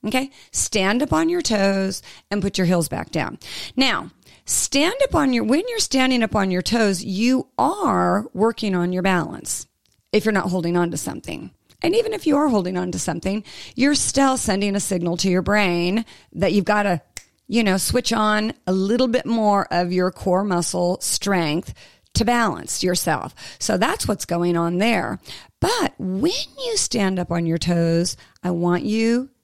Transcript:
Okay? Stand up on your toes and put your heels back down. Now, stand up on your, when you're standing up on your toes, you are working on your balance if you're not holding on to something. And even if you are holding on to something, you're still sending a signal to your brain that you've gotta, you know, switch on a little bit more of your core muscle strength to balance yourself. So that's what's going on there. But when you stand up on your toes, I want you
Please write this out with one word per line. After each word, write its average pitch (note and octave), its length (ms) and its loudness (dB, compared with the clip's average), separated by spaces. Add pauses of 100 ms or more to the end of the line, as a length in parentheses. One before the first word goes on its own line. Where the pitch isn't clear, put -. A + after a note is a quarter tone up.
Okay? B3+ 260 -2 (200)
Stand G#3 500 0
up D4 120 0
on D#4+ 160 2
your F4 120 0
toes G3 600 0 (280)
and G3+ 120 -2
put G3 160 -2
your F#3 100 2
heels E3+ 220 2
back - 220 -6
down. - 280 -4 (360)
Now, A#3+ 360 0 (360)
stand D4+ 540 0
up C5 140 0
on C#4 180 2
your, A#3 100 2
when C4+ 240 2
you're A#4 120 -6
standing C4 420 2
up A3 140 -2
on G3 160 2
your F3+ 100 0
toes, G3+ 420 0
you A3 440 0 (100)
are G#3+ 760 0
working G#3+ 440 0
on F3 180 0
your F3+ 80 -2
balance - 640 -2 (460)
if G#3 120 2
you're G#3+ 80 0
not G3 200 0
holding F3 260 0
on F3 140 2
to D#3+ 60 -6
something. - 520 -10 (320)
And F4+ 140 2
even A4 180 0
if G4+ 140 -2
you D4 100 4
are D4+ 100 2
holding F#3 300 0
on F3+ 140 -4
to F3+ 80 -4
something, F#3+ 440 -4 (300)
you're C#4 220 2
still C4+ 420 2
sending G3 380 0
a G3+ 40 0
signal F3 380 -2
to F#3+ 140 0
your F3+ 100 2
brain F#3+ 640 2 (280)
that F3 200 0
you've G3+ 120 4
gotta, G3+ 360 2 (460)
you A3+ 160 2
know, F#3+ 140 4
switch A#3+ 360 0
on G#3+ 400 2 (140)
a F#3 40 0
little G3+ 360 2
bit A#3 180 0
more G#3 460 2
of F3 200 0
your F3+ 200 2
core F#3 320 0
muscle F3 580 0
strength E3+ 720 -2 (400)
to - 100 2
balance G#3+ 600 0
yourself. F3 500 -2 (240)
So G3+ 200 -2
that's C#4 300 0
what's - 180 -4
going F3 300 0
on E3+ 220 0
there. G3 420 0 (400)
But G#4+ 380 0
when F#3+ 340 -2 (320)
you A#4 140 -4
stand G3 400 -2
up F3 140 -4
on E3+ 160 -2
your E3 100 0
toes, E3+ 580 0 (280)
I F3+ 80 -2
want F3 320 0
you A3+ 480 0 (120)